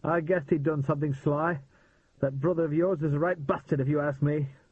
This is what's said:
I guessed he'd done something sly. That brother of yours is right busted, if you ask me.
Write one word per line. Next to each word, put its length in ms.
I 180
guessed 280
he'd 140
done 200
something 300
sly. 460
That 200
brother 260
of 80
yours 300
is 120
right 300
busted, 340
if 80
you 120
ask 220
me. 280